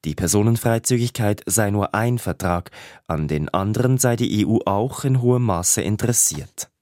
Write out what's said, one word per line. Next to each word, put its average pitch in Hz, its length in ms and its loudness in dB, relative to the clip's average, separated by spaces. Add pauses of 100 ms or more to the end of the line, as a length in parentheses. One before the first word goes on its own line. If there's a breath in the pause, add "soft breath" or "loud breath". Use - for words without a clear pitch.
Die 78 100 -4
Personenfreizügigkeit 113 1300 0
sei 104 260 0
nur 101 220 0
ein 117 240 0
Vertrag, 87 540 -4 (360 loud breath)
an 78 200 -2
den 73 220 -2
anderen 110 480 0
sei 123 180 2
die 117 240 0
E 104 60 2
U 110 180 2
auch 104 400 -2
in 131 180 2
hohem 123 220 2
Maße 92 380 0
interessiert. - 880 -2 (120)